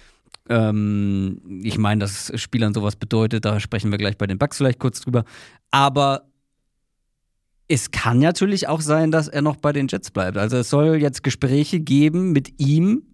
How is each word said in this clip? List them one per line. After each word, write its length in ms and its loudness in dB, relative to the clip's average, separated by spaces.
Ähm, 1120 -2
ich 140 -4
meine, 220 2
dass 320 -6
Spielern 320 -2
sowas 220 -2
bedeutet, 500 -2
da 140 0
sprechen 320 -4
wir 80 -2
gleich 180 -2
bei 100 -2
den 120 -4
Bucks 180 -2
vielleicht 220 0
kurz 220 -4
drüber. 220 -2
Aber 540 2
es 240 -2
kann 280 2
natürlich 480 2
auch 140 -2
sein, 300 2
dass 160 0
er 140 -4
noch 140 0
bei 160 -2
den 160 -2
Jets 240 -6
bleibt. 260 -4
Also 200 0
es 120 -2
soll 280 4
jetzt 260 0
Gespräche 560 0
geben 540 2
mit 260 -2
ihm 440 2